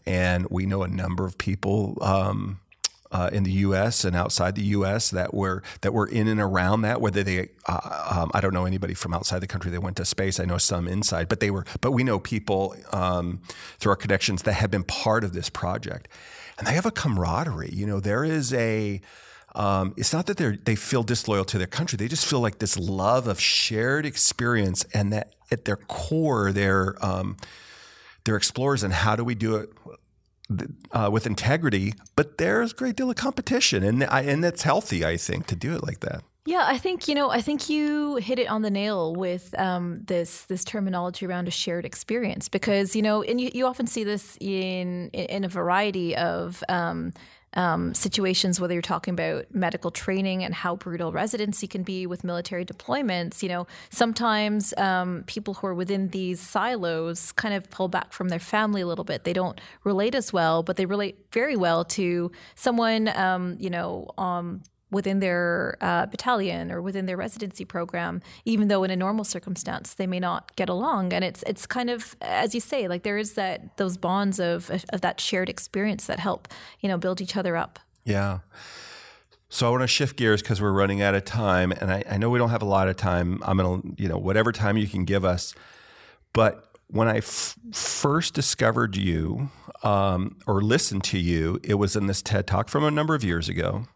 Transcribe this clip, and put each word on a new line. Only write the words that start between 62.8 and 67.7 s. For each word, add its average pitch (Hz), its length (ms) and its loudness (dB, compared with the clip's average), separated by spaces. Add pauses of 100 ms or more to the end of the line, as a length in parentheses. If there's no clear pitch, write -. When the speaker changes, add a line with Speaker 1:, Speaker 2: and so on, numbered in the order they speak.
Speaker 2:
um, 180 440 0
you 190 100 -4
know, 175 480 -6
um, 180 460 -4 (300)
within 196 260 0
their, 175 640 0
uh, 175 240 2
battalion 190 640 -2
or 175 100 -6
within 190 240 -4
their 185 120 -4
residency 190 480 -6
program, 175 560 -6 (240)